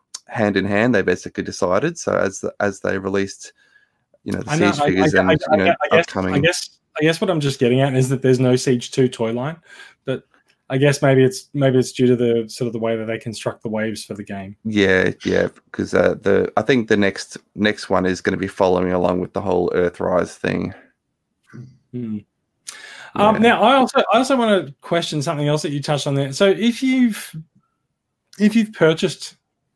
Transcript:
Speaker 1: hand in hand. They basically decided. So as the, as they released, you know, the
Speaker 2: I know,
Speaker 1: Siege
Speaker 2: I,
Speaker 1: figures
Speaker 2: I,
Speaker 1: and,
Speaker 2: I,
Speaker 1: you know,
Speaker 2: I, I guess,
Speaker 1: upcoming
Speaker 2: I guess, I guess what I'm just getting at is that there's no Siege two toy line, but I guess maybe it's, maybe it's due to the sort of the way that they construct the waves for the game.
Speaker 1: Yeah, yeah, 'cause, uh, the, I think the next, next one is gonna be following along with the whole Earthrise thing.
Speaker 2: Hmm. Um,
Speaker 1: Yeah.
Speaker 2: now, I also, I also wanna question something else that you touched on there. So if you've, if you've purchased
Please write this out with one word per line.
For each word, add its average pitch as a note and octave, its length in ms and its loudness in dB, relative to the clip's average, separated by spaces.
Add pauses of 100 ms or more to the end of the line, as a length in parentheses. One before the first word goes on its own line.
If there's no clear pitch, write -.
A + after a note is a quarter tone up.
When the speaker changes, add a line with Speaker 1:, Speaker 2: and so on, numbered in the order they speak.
(280)
Speaker 1:
hand G#2 300 0
in F#2+ 80 0
hand. G#2+ 300 2
They G2 80 2
basically - 400 -4
decided. G2+ 560 -2
So G2+ 180 -4
as F#2+ 240 -4
the, - 180 -8
as G2+ 220 -4
they G2 160 -4
released, G2 560 -6 (720)
you G2+ 80 -10
know, F#2+ 100 -6
the - 100 -12
Speaker 2:
I D3 60 -2
know, G2+ 140 4
Speaker 1:
Siege C#3+ 100 -4
Speaker 2:
I, D3 40 2
Speaker 1:
figures F#3 300 2
Speaker 2:
I, F#2+ 40 4
Speaker 1:
and, - 120 2
Speaker 2:
I, - 20 4
Speaker 1:
you - 240 0
know, - 120 2
Speaker 2:
I, E3+ 60 2 (100)
I - 100 -6
guess, E3 120 4
Speaker 1:
upcoming - 280 -2
Speaker 2:
I C#3+ 40 0
guess, - 400 -2 (200)
I - 40 -6
guess D#3+ 180 2
what G3 80 0
I'm E3 100 0
just C#3+ 200 -2
getting B2 220 4
at C3+ 140 0
is C3 140 2
that C3 120 -2
there's B2+ 180 4
no B2+ 160 4
Siege B2+ 360 -2
two C3 160 2
toy B2 240 -4
line, C3+ 260 -6 (480)
but C3 200 -6 (440)
I C3+ 80 -2
guess C#3+ 240 2
maybe C3+ 220 6
it's, - 300 0
maybe C3+ 260 2
it's B2 120 -2
due B2+ 160 2
to B2 80 4
the A#2 320 0
sort A#2 200 -8
of A2+ 60 -6
the A#2 60 -8
way A2+ 160 -2
that A2 100 -6
they A2+ 120 -6
construct A2+ 440 -8
the - 60 -10
waves G#2+ 380 -6
for - 80 -12
the G2+ 100 -12
game. G2 400 -12
Speaker 1:
Yeah, F#2+ 480 2 (140)
yeah, F#2 240 0 (240)
'cause, F#2 200 -6
uh, F#2 280 2
the, F#2+ 340 0
I - 60 2
think A#2+ 260 0
the A2 80 2
next, G2+ 420 -2 (180)
next G#2 340 -2
one F#2 160 2
is F#2 160 -2
gonna G2 160 -2
be F#2+ 100 -4
following F2+ 460 2
along F2+ 260 0
with F2+ 140 -6
the F#2+ 80 -4
whole F2+ 300 0
Earthrise F2+ 640 -2
thing. F#2 360 -4 (1200)
Speaker 2:
Hmm. A2+ 280 -8 (960)
Um, G#3+ 200 4
Speaker 1:
Yeah. G#3+ 60 0
Speaker 2:
now, A3 220 4
I B3 120 6
also, C4 240 2 (140)
I A3 40 4
also C4 200 2
wanna G3 420 0
question D#3+ 420 -4
something D3 280 -4
else D3+ 140 0
that E3 80 -4
you C#3+ 100 -4
touched D3 260 -2
on C#3 80 0
there. C#3 160 -2
So G3 160 2
if A3 340 0
you've, B3+ 540 0 (1040)
if G#3+ 160 4
you've A3 160 2
purchased - 640 0 (400)